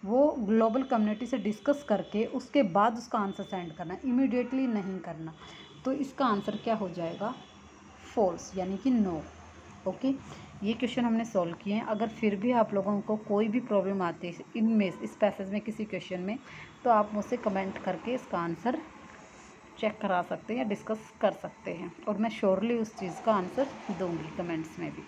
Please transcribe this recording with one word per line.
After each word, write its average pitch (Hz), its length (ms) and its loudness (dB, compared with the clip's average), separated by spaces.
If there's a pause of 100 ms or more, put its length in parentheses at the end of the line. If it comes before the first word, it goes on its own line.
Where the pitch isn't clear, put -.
वो 262 340 4
ग्लोबल 220 440 4
कम्युनिटी 214 420 0
से 254 120 -2
डिस्कस 214 520 0
करके 208 360 0
उसके 262 380 2
बाद 208 340 4
उसका 233 220 -2
आंसर 196 240 -2
सेंड 175 300 -8
करना, 175 320 -8
इमीडिएटली 254 640 2
नहीं 196 320 -2
करना। 160 340 -10 (520)
तो 262 60 0
इसका 277 340 -2
आंसर 208 300 0
क्या 226 200 0
हो 196 140 -4
जाएगा? 170 460 -4 (800)
फॉल्स, 185 420 0
यानी 190 200 -2
कि 262 140 2
नो। 185 320 2 (640)
ओके, 262 280 0 (480)
ये 208 100 2
क्वेश्चन 240 320 0
हमने 226 200 2
सॉल्व 175 300 0
किए - 180 -4
हैं। 220 80 2
अगर 220 260 0
फिर 214 280 2
भी 208 160 2
आप 220 220 6
लोगों 202 280 2
को 214 160 0
कोई 214 300 2
भी 220 120 2
प्रॉब्लम 196 420 2
आती 170 260 -2
है 170 60 -6 (220)
इनमें, 220 440 4
इस - 160 -8
पैसेज 196 360 0
में 208 100 -2
किसी 214 240 -6
क्वेश्चन 180 360 -6
में, 202 180 -4 (440)
तो 254 60 4
आप 214 240 8
मुझसे 208 240 -2
कमेंट 196 400 0
करके 185 360 -2
इसका 240 260 -2
आंसर 175 420 -2 (1000)
चेक 214 220 -2
करा 185 200 2
सकते 175 320 -6
हैं 247 100 -2
या 220 60 -2
डिस्कस 220 520 -6
कर 202 100 4
सकते - 420 -10
हैं, 175 300 -10
और 208 140 -2
मैं 220 120 2
श्योरली 214 480 2
उस 220 180 -2
चीज़ 180 260 -6
का 220 120 4
आंसर 202 340 0 (320)
दूंगी 165 380 -4
कमेंट्स 170 420 -6
में 156 120 -6
भी। 147 160 -12